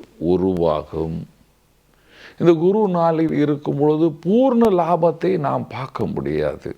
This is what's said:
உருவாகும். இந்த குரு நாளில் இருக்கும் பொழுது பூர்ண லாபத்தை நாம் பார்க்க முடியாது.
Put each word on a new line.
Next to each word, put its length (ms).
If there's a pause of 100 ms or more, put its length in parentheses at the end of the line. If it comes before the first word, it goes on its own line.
(320)
உருவாகும். 880 (1200)
இந்த 140 (100)
குரு 240 (100)
நாளில் 460
இருக்கும் 400
பொழுது 240 (180)
பூர்ண 560
லாபத்தை 520 (140)
நாம் 280
பார்க்க 400
முடியாது. 600